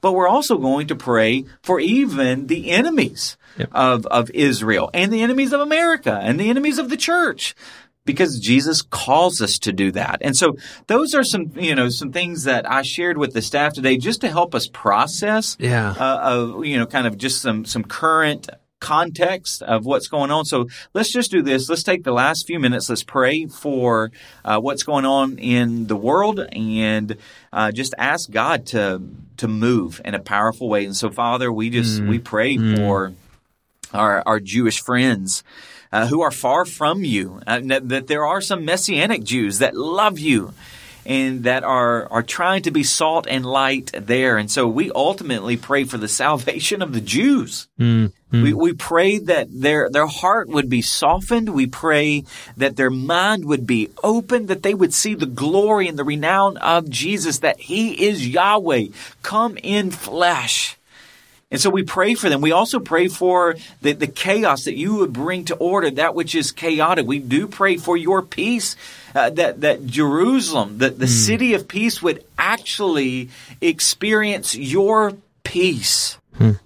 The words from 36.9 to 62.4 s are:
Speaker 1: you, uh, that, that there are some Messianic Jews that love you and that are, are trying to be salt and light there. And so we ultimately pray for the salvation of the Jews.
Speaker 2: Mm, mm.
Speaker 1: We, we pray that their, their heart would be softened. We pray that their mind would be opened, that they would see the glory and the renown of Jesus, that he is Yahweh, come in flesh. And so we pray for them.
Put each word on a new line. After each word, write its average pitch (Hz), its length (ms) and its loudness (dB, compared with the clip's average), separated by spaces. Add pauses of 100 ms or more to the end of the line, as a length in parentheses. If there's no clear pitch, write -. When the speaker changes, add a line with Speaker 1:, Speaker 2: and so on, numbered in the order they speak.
Speaker 1:
you, 95 420 -2
uh, 120 180 0
that, 131 260 0
that 131 160 -2
there 151 200 0
are 185 140 0
some 190 240 -4
Messianic 180 580 0
Jews 107 360 -2
that 127 180 2
love 175 420 0
you 131 360 0 (500)
and 131 400 -2
that 127 180 2
are, 120 480 0
are 117 120 0
trying 180 400 -2
to 170 80 -2
be 147 140 0
salt 160 440 0
and 131 160 -2
light 135 480 0
there. 120 460 2
And 107 120 -2
so 131 160 2
we 135 260 0
ultimately 127 680 -2
pray 139 260 0
for 127 140 -8
the 107 100 -6
salvation 147 720 -2
of 160 140 -4
the 110 80 -2
Jews. 160 680 0 (100)
Speaker 2:
Mm, 113 340 4 (200)
mm. 117 100 4
Speaker 1:
We, 147 120 4
we 170 180 2
pray 180 460 2
that 156 320 0
their, 143 400 2
their 147 160 4
heart 180 420 0
would 135 220 0
be 123 100 2
softened. 190 720 0
We 135 160 0
pray 147 580 0 (320)
that 135 200 0
their 131 120 2
mind 170 560 0
would 139 220 -2
be 113 240 0 (120)
opened, 226 460 0
that 190 140 -2
they 196 100 2
would 185 220 2
see 214 200 0
the 160 120 -2
glory 185 600 2
and 160 120 -6
the 143 60 -2
renown 165 520 2
of 165 320 2
Jesus, 156 520 -2
that - 200 0
he 208 460 0
is 180 200 0
Yahweh, 165 600 2 (360)
come 214 400 -2
in 196 280 -2
flesh. 147 880 -2 (720)
And 135 100 -2
so 196 80 4
we 190 140 2
pray 196 320 0
for 202 160 0
them. 139 100 2